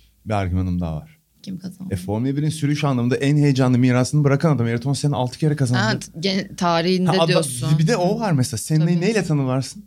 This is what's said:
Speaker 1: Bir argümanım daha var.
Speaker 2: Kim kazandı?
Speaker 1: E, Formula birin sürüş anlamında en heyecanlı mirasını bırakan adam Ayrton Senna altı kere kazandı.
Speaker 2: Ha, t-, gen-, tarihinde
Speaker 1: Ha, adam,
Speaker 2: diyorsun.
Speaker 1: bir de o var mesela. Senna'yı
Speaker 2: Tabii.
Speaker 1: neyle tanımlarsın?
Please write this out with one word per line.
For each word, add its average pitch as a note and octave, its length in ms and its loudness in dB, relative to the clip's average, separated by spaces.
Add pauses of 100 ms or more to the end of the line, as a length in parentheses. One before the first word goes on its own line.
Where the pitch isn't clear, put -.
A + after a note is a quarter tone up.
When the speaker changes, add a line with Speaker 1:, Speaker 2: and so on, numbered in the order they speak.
(260)
Speaker 1:
Bir A2 80 -4
argümanım F#2 480 0
daha D#2+ 140 -4
var. - 220 -12 (260)
Speaker 2:
Kim F#2 160 -12
kazandı? - 340 -10
Speaker 1:
E, F#2+ 40 -4
Formula A2 400 -4
birin D3+ 120 0
sürüş D3 340 -2
anlamında B2 320 0
en C#3+ 220 0
heyecanlı C3 400 4
mirasını B2+ 460 2
bırakan C#3+ 320 2
adam A#2 100 -2
Ayrton A#2+ 280 -2
Senna C#3+ 240 -2
altı B2 200 -4
kere D3+ 180 0
kazandı. C#3 260 2
Speaker 2:
Ha, G#3+ 180 0
t-, - 200 -14
gen-, F#3+ 360 -4
tarihinde F3+ 540 2
Speaker 1:
Ha, F#3+ 80 2
adam, E3 100 4
Speaker 2:
diyorsun. D3 520 0
Speaker 1:
bir D#3+ 80 4
de A#3 100 2
o F#3+ 220 0
var A3 120 -2
mesela. B2+ 260 0
Senna'yı D#3 400 0
Speaker 2:
Tabii. E3 80 0
Speaker 1:
neyle G#3 180 2
tanımlarsın? C3+ 640 -2